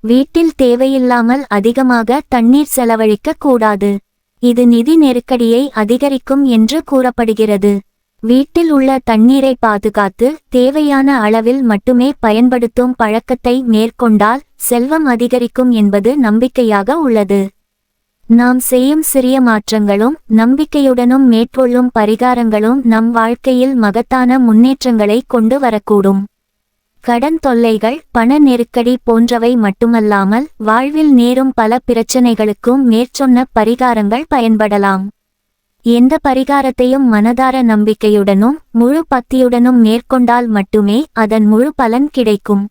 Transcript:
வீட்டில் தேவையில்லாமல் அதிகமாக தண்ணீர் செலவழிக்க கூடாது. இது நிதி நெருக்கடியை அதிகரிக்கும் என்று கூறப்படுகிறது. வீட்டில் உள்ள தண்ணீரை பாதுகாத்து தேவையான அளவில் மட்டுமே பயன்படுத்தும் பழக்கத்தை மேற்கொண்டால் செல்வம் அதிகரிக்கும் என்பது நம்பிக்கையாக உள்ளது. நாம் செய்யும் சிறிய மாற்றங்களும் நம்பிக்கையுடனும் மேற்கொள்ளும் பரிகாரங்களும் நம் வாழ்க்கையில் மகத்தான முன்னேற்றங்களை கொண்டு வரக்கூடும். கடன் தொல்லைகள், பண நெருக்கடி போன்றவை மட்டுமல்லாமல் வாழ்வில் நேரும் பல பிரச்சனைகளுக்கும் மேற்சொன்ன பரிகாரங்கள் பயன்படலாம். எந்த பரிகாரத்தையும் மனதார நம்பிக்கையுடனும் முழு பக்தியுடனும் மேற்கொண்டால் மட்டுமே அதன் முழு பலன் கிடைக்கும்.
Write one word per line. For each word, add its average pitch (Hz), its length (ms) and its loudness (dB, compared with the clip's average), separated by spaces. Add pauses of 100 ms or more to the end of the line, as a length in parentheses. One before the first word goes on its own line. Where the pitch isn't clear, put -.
வீட்டில் 277 520 0
தேவையில்லாமல் 247 920 0
அதிகமாக 233 760 0
தண்ணீர் 254 460 2
செலவழிக்க 226 680 -2
கூடாது. 214 540 0 (500)
இது 240 240 2
நிதி 240 300 2
நெருக்கடியை 247 680 0 (120)
அதிகரிக்கும் 262 720 -2
என்று 233 360 0
கூறப்படுகிறது. 220 920 -2 (500)
வீட்டில் 277 480 0
உள்ள 269 320 0
தண்ணீரை 247 560 2
பாதுகாத்து 208 680 -2 (220)
தேவையான 277 720 0
அளவில் 226 440 0
மட்டுமே 247 440 0 (120)
பயன்படுத்தும் 240 760 0
பழக்கத்தை 240 680 -4
மேற்கொண்டால் 226 760 0 (180)
செல்வம் 277 460 -2
அதிகரிக்கும் 247 680 -2
என்பது 208 460 0
நம்பிக்கையாக 226 840 0
உள்ளது. 208 420 0 (880)
நாம் 240 300 2
செய்யும் 269 440 0
சிறிய 262 380 0
மாற்றங்களும் 214 760 0 (200)
நம்பிக்கையுடனும் 262 920 0
மேற்கொள்ளும் 247 680 0
பரிகாரங்களும் 226 920 0
நம் 226 260 0
வாழ்க்கையில் 247 640 -2
மகத்தான 240 640 0
முன்னேற்றங்களை 233 880 2
கொண்டு 233 320 0
வரக்கூடும். 202 640 0 (840)
கடன் 277 360 -2
தொல்லைகள், 233 580 0 (140)
பண 247 280 2
நெருக்கடி 247 540 0 (100)
போன்றவை 233 520 0
மட்டுமல்லாமல் 214 920 0 (100)
வாழ்வில் 277 560 0
நேரும் 247 420 2
பல 226 300 0
பிரச்சனைகளுக்கும் 240 1000 -2
மேற்சொன்ன 247 680 0
பரிகாரங்கள் 233 760 -2
பயன்படலாம். 208 720 0 (840)
எந்த 240 280 2 (100)
பரிகாரத்தையும் 262 840 -2
மனதார 240 560 0
நம்பிக்கையுடனும் 208 920 0 (160)
முழு 247 340 0
பக்தியுடனும் 247 760 0
மேற்கொண்டால் 240 680 0
மட்டுமே 208 480 0 (180)
அதன் 220 320 0
முழு 214 300 2
பலன் 254 340 -2
கிடைக்கும். 208 600 -2